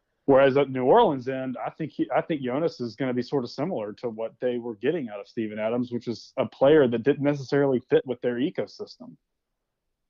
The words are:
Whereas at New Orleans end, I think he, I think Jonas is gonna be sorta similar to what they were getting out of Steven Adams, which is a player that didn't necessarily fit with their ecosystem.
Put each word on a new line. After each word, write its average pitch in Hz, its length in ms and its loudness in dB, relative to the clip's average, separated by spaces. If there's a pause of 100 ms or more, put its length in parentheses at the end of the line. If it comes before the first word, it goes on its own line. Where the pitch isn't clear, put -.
(260)
Whereas 135 320 6
at 139 120 2
New 127 140 -4
Orleans 143 460 4
end, 131 260 -6 (100)
I - 40 -6
think - 220 -10
he, - 220 -4
I 151 80 2
think 156 200 -4
Jonas 135 400 -4
is 117 140 -8
gonna 131 180 -4
be 120 100 -2
sorta 127 240 -4
similar 135 460 -8
to 120 160 -8
what 113 320 -10
they 123 160 -2
were 117 180 -8
getting 131 340 -4
out 104 120 -12
of - 80 -18
Steven 107 300 -6
Adams, 120 340 -4
which 117 160 -8
is - 280 -10
a 123 80 0
player 139 440 6
that 117 140 -2
didn't 143 200 0
necessarily 139 560 0 (100)
fit 151 160 2
with 123 160 -8
their 123 140 -2
ecosystem. - 800 -8 (960)